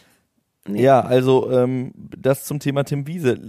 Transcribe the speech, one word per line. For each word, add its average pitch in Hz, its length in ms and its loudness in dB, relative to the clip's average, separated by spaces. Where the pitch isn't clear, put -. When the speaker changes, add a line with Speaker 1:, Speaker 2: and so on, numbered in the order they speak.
Speaker 1:
Nee. 104 140 -2
Speaker 2:
Ja, 131 180 6
also, 127 500 2
ähm, 127 440 0
das - 500 -4
zum 143 140 -6
Thema 139 260 -2
Tim 143 220 -6
Wiese. 156 300 -2